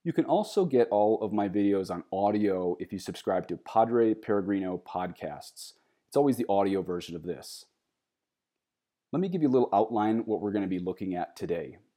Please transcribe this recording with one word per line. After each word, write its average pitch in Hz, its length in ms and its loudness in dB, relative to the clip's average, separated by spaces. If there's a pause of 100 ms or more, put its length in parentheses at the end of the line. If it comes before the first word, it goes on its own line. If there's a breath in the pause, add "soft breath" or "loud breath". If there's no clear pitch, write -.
You 170 120 -2
can 170 100 2
also 202 400 2
get 127 280 4
all 104 300 4
of 104 120 -4
my 104 160 0
videos 98 440 2
on 87 160 -8
audio 98 680 0
if 92 140 -8
you 95 60 -6
subscribe 90 500 -4
to 85 80 -4
Padre 117 560 2
Peregrino 98 680 -2
Podcasts. - 920 -10 (340)
It's - 80 -12
always 139 220 4
the 117 100 -2
audio 98 340 2
version 87 360 -6
of 78 60 -12
this. - 420 -10 (1500)
Let 143 80 -2
me 190 80 0
give 175 140 -2
you 143 80 4
a - 20 4
little 127 220 4
outline 110 460 2
what 107 200 -2
we're 101 140 -2
gonna 101 140 -2
be 92 120 -2
looking 90 340 -4
at 87 220 -6
today. 85 440 -6 (180)